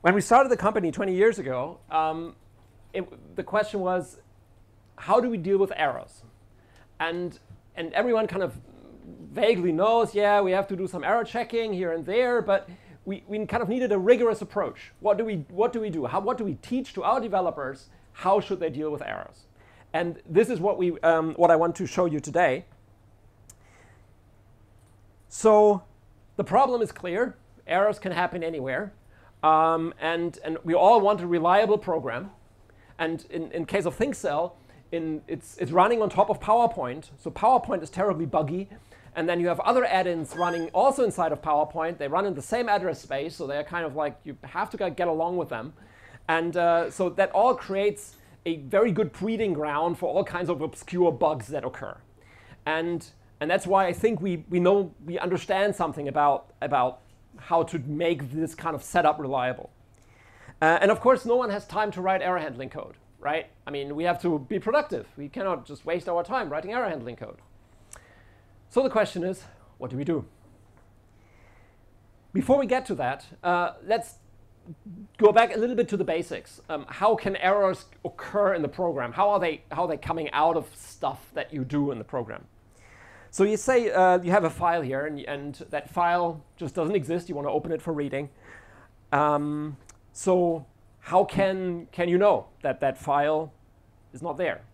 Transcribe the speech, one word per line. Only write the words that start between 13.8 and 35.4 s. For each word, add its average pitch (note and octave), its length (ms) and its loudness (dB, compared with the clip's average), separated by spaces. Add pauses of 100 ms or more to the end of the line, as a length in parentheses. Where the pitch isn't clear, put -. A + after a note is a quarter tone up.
a G3+ 60 2
rigorous A3 460 4
approach. - 560 -6
What G#3 180 2
do A3+ 80 -2
we, G#3 120 -4 (120)
what A3 240 0
do A3+ 80 -2
we G#3+ 80 -4
do? D#3 160 -4
How, D#3 140 -2
what A#3+ 180 -2
do A3+ 60 -6
we F#3 180 -4
teach C4 320 -6
to F#3+ 100 -6
our B3 160 2
developers? F3 680 -4 (220)
How G3 280 2
should F#3 200 -4
they E3 100 -2
deal D3+ 220 -6
with D3 100 -8
errors? - 460 -10 (440)
And E3+ 380 -4
this G#3+ 220 4
is F#3+ 80 -2
what F#3+ 180 0
we, F3+ 220 -2
um, D#3+ 340 2
what E3+ 160 6
I E3 60 10
want E3 220 2
to F3+ 100 -4
show F3+ 180 0
you D3+ 140 -2
today. D#3 460 0 (2750)
So G#3 520 6 (540)
the G3 80 -2
problem A#3+ 400 2
is - 80 -4
clear. F#3+ 460 -4 (280)
Errors G3+ 320 2
can F#3 140 -8
happen F3 320 -2
anywhere. D#3+ 500 -6 (500)
Um, D#3+ 560 4
and, E3+ 440 -4
and D#3+ 200 -6
we E3 100 0
all G#3 280 8
want G3 200 2
a F3 60 -6
reliable F#3 500 4
program. D#3+ 540 -4 (680)
And D#3+ 320 -4
in, E3 220 -8
in E3 160 -6
case F#3+ 180 -2
of E3 100 -2
ThinkCell, F3 580 -2 (380)
in, D#3+ 360 -4
it's, - 300 -10